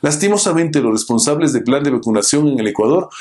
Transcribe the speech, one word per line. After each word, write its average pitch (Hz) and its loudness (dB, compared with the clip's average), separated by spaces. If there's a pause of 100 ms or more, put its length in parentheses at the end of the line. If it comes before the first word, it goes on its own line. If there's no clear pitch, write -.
Lastimosamente, 165 0
los 117 0
responsables 127 0
del 117 0
plan 135 0
de 143 0
vacunación 120 0
en 127 -2
el 107 -2
Ecuador 123 0 (120)